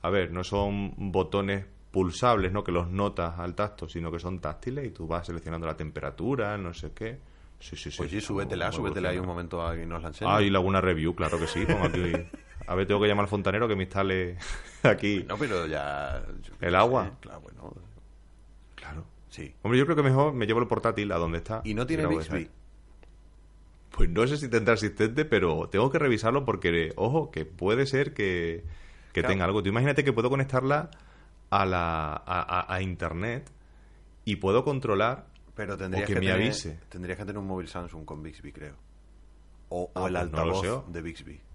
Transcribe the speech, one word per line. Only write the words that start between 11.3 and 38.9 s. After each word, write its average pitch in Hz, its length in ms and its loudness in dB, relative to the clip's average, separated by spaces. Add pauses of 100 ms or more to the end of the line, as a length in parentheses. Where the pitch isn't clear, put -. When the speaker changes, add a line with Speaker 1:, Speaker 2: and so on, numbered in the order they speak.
Speaker 1:
que 80 80 0
sí, 95 180 -2
pongo 92 200 2
aquí. 87 260 0
Speaker 2:
<laughs> - 560 -8
Speaker 1:
A 87 80 -2
ver, 95 120 2
tengo 101 140 4
que 104 60 6
llamar 101 180 4
al 98 40 -8
fontanero 101 380 2
que 107 80 2
me 95 80 0
instale 92 540 0 (240)
<laughs> - 220 -8
aquí 104 440 4
Speaker 2:
No, 98 100 -4
pero 101 300 0
ya, 71 560 -4 (180)
yo - 180 -14
qué - 60 -6
Speaker 1:
¿El 87 60 2
Speaker 2:
sé, 90 60 6
Speaker 1:
agua? 117 420 4
Speaker 2:
claro, - 220 -16
bueno. - 320 -16 (1000)
Speaker 1:
Claro. 76 300 -12 (240)
Speaker 2:
Sí. 69 240 -12 (100)
Speaker 1:
Hombre, 120 160 4
yo 139 60 6
creo 165 120 2
que 147 60 4
mejor 139 300 4
me 117 120 0
llevo 113 160 2
el 110 60 0
portátil 104 460 0
a 85 40 0
donde 82 220 0
está 110 240 -6
Speaker 2:
¿Y 107 100 -4
no 113 100 -2
Speaker 1:
y - 20 0
Speaker 2:
tiene 156 180 -2
Speaker 1:
grabo - 140 0
Speaker 2:
Bixby? 78 220 -6
Speaker 1:
desde - 100 -8
ahí. - 60 -20 (1400)
Pues - 180 6
no 107 180 4
sé 147 100 0
si 139 120 -4
tendrá 113 240 4
asistente, 107 520 2
pero 85 440 2
tengo 113 220 4
que 127 80 2
revisarlo 123 460 2
porque, 85 500 2
ojo, 131 360 0
que 78 140 -4
puede 113 400 0
ser 139 280 0
que, 85 500 0 (500)
que 87 80 2
Speaker 2:
Claro. 87 120 2
Speaker 1:
tenga 92 120 2
algo. 101 180 2
Tú 98 60 2
imagínate 139 340 2
que 135 100 2
puedo 113 160 2
conectarla 135 600 0 (600)
a 98 160 4
la, 82 480 0
a, 90 280 -2
a, 90 340 -2
a 92 60 -2
internet 92 680 -4 (760)
y 104 120 0
puedo 107 260 4
controlar 123 640 0 (280)
Speaker 2:
Pero 101 180 -6
Speaker 1:
o 90 40 -6
Speaker 2:
tendrías 95 300 -2
Speaker 1:
que 104 80 0
Speaker 2:
que 90 60 2
Speaker 1:
me 95 60 0
Speaker 2:
tener, 95 140 4
Speaker 1:
avise. 87 380 -2 (100)
Speaker 2:
tendrías 90 280 -8
que 98 80 -10
tener 101 120 -8
un 98 100 -8
móvil 92 200 -6
Samsung 82 380 -10
con 78 180 -12
Bixby, 73 300 -14
creo. 73 220 -16 (960)